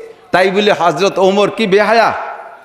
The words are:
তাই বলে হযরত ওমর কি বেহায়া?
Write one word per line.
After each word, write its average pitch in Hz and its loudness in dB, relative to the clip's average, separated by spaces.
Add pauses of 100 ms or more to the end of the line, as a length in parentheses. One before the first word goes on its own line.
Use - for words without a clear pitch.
(300)
তাই 190 2
বলে 202 0
হযরত 170 -2
ওমর 190 2
কি 226 -4
বেহায়া? 202 2 (520)